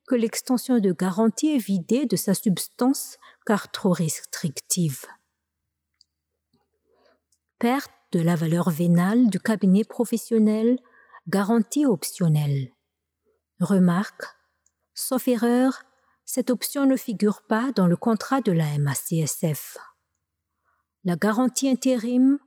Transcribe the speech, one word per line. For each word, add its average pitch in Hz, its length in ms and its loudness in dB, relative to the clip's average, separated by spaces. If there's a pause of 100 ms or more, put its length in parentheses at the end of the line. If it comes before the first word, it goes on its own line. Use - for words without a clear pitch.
que - 80 -2
l'extension 240 680 0
de 196 120 2
garantie 208 560 0
est 302 100 2
vidée 214 480 -2
de 208 100 0
sa 190 180 0
substance - 840 -2 (280)
car - 240 -2
trop - 220 0
restrictive. - 1120 -4 (2500)
Perte 254 320 -2 (220)
de 180 80 0
la 170 160 2
valeur 165 340 0
vénale 175 580 2
du 190 120 -2
cabinet 202 440 2
professionnel, 220 920 0 (500)
garantie 208 580 0
optionnelle. 151 840 0 (880)
Remarque, 180 640 0 (720)
sauf - 340 -4
erreur, 247 560 2 (400)
cette - 260 -4
option 269 360 -2
ne 262 100 4
figure 208 460 -2
pas 233 300 -2
dans 185 140 2
le 175 100 4
contrat 233 440 -2
de 214 120 0
la 160 220 2
M 143 140 0
A 139 60 -2
C - 240 -4
S 156 260 -4 (100)
F. - 240 -14 (1300)
La 180 120 -2
garantie 226 520 0
intérim, 254 800 2